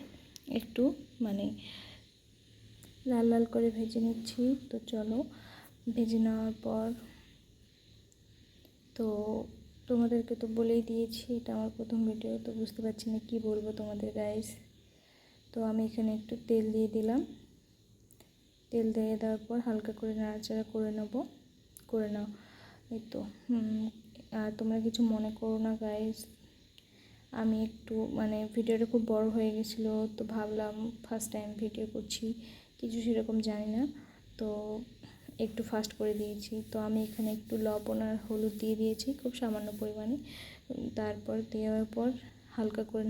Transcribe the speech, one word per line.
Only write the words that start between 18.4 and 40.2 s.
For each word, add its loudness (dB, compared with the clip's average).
তেল 4
দিয়ে 2
দেওয়ার 0
পর -2
হালকা 0
করে -4
নাড়াচাড়া -2
করে -2
নেব, -4
করে 0
নাও। -2
এই -4
তো, -6
হুম, 0
আর -2
তোমরা 2
কিছু 2
মনে 0
করো 0
না 2
গাইস, 0
আমি 2
একটু -4
মানে 2
ভিডিওটা 4
খুব 4
বড় 4
হয়ে 4
গেছিলো, 0
তো -6
ভাবলাম -2
ফার্স্ট -4
টাইম -4
ভিডিও -2
করছি, -6
কিছু -4
সেরকম 2
জানি -2
না, 2
তো -2
একটু -2
ফাস্ট 0
করে 2
দিয়েছি। -4
তো -4
আমি 2
এখানে -2
একটু -4
লবণ 0
আর 0
হলুদ 0
দিয়ে 2
দিয়েছি 2
খুব -2
সামান্য -2
পরিমাণে। -2